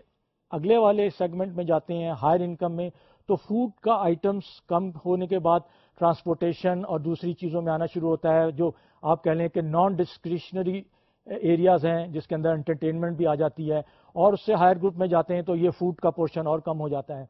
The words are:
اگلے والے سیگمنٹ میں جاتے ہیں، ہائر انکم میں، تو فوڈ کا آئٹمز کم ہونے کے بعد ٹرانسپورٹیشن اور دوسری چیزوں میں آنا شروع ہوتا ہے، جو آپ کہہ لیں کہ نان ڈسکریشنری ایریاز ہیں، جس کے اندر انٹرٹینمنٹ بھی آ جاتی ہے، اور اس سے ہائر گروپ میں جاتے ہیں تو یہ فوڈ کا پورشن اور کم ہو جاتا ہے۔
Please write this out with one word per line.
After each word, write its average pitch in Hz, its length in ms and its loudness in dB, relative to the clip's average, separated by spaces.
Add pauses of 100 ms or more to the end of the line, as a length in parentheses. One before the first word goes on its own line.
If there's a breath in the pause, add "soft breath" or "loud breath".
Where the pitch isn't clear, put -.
(500)
اگلے 175 260 2
والے 208 340 4
سیگمنٹ 180 420 -4
میں 175 120 -4
جاتے 165 300 0
ہیں، 170 160 -4
ہائر 151 300 2
انکم 175 320 -4
میں، 175 180 -6 (360 soft breath)
تو 190 100 2
فوڈ 226 340 -2 (100)
کا 226 140 2
آئٹمز 196 480 0 (240)
کم 185 240 -2 (160)
ہونے 180 200 0
کے 185 120 -2
بعد 170 220 2 (380 soft breath)
ٹرانسپورٹیشن 170 920 0
اور 160 120 -2
دوسری 170 320 -4
چیزوں 170 300 -4
میں 165 100 -2
آنا 160 140 -2
شروع 165 220 -4
ہوتا 160 260 2
ہے، 165 160 4
جو 156 200 0 (320 soft breath)
آپ 160 220 0
کہہ 160 80 2
لیں 165 160 0
کہ 175 120 -4
نان 170 340 2
ڈسکریشنری 180 880 -4 (440)
ایریاز 170 600 4
ہیں، 165 200 0
جس 156 200 -8
کے 170 80 -6
اندر 156 140 0
انٹرٹینمنٹ 160 680 -2
بھی 165 100 0
آ 151 80 2
جاتی 151 380 -2
ہے، 151 60 0 (340 soft breath)
اور 190 200 4
اس 190 140 0
سے 208 80 2
ہائر 180 220 6
گروپ 175 200 -2
میں 185 100 0
جاتے 170 280 0
ہیں 175 80 -2
تو 175 140 -2
یہ 170 140 2
فوڈ 175 260 -2
کا 165 140 0
پورشن 160 360 -2
اور 156 120 0
کم 156 220 -6
ہو 151 80 -4
جاتا 139 300 -8
ہے۔ 135 120 -14